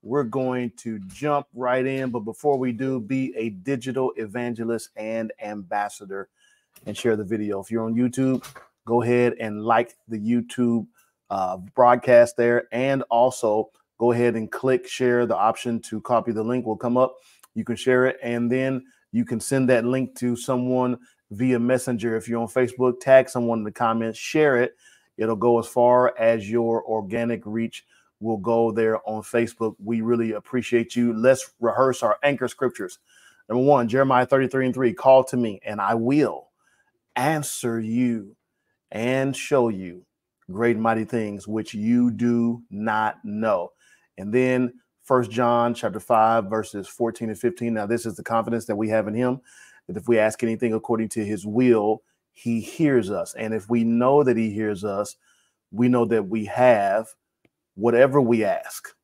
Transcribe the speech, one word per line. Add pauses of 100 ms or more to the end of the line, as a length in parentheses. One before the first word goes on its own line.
We're
going
to
jump
right
in,
but
before
we
do,
be
a
digital
evangelist
and (100)
ambassador (580)
and
share
the
video.
If
you're
on
YouTube, (380)
go
ahead
and
like (100)
the
YouTube, (440)
uh,
broadcast
there,
and
also (280)
go
ahead
and
click
share.
The
option
to
copy
the
link
will
come
up. (380)
You
can
share
it,
and
then (260)
you
can
send
that
link
to
someone (340)
via
Messenger.
If
you're
on
Facebook,
tag
someone
in
the
comments,
share
it. (400)
It'll
go
as
far
as
your
organic
reach (360)
will
go
there (100)
on
Facebook.
We
really
appreciate
you.
Let's
rehearse
our
anchor
scriptures. (480)
Number
one,
Jeremiah
thirty-three
and
three,
"Call
to
me,
and
I
will (640)
answer
you (560)
and
show
you (420)
great
mighty
things
which
you
do
not
know." (440)
And
then (280)
First
John
chapter
five,
verses
fourteen
and
fifteen.
"Now
this
is
the
confidence
that
we
have
in
him, (460)
that
if
we
ask
anything
according
to
his
will, (300)
he
hears
us.
And
if
we
know
that
he
hears
us, (560)
we
know
that
we
have (720)
whatever
we
ask."